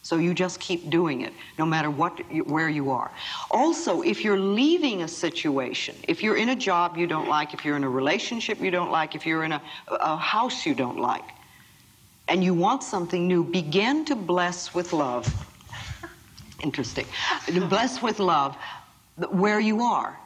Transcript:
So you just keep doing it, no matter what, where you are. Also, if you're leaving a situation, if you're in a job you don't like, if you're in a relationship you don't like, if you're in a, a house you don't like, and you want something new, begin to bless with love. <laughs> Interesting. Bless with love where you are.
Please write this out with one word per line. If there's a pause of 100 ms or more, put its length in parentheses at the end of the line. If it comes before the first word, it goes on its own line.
So
you
just
keep
doing
it, (260)
no
matter
what, (340)
where
you
are. (400)
Also,
if
you're
leaving
a
situation, (100)
if
you're
in
a
job
you
don't
like,
if
you're
in
a
relationship
you
don't
like,
if
you're
in
a, (280)
a
house
you
don't
like, (1040)
and
you
want
something
new,
begin
to
bless
with
love. (720)
<laughs>
Interesting. (600)
Bless
with
love (720)
where
you
are.